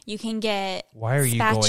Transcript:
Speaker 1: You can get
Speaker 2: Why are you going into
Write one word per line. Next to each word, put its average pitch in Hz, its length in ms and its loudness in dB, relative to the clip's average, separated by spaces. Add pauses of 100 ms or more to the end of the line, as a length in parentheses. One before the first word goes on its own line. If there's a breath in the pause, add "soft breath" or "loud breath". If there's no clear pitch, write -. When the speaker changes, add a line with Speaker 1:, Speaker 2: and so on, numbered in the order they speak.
Speaker 1:
You 214 120 -8
can 220 220 -4
get 196 540 -2
Speaker 2:
Why 113 240 0
are 147 60 4
you 120 160 0
going 220 160 4
into 107 140 4